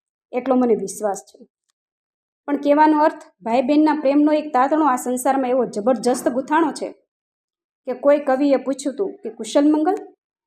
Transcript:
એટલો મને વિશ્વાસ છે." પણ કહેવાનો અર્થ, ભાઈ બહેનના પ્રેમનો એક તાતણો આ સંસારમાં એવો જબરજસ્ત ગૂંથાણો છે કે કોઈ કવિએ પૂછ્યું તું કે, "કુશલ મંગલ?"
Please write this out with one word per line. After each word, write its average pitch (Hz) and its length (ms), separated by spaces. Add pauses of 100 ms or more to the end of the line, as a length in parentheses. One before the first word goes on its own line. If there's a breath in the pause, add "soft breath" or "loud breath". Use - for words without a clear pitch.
(320)
એટલો 247 240
મને 247 200
વિશ્વાસ 190 480
છે." - 240 (1000)
પણ 285 120
કહેવાનો 302 460
અર્થ, 311 180 (200)
ભાઈ 233 200
બહેનના 294 400
પ્રેમનો 294 300
એક 302 220
તાતણો 294 320
આ 254 100
સંસારમાં 254 540
એવો 247 160
જબરજસ્ત 240 640
ગૂંથાણો 294 420
છે - 200 (920)
કે 254 80
કોઈ 285 260
કવિએ 277 360
પૂછ્યું 262 400
તું 196 180
કે, - 160
"કુશલ 285 420
મંગલ?" 311 240 (520)